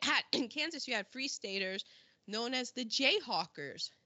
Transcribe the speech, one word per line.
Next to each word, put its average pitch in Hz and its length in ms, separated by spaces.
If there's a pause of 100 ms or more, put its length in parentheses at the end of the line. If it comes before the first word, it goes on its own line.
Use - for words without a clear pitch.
had, 262 200 (100)
in 240 160
Kansas, 302 380
you 247 80
had 202 140
free 262 200
staters 196 560 (420)
known 233 280
as 254 180
the 254 120
Jayhawkers. 214 1080 (160)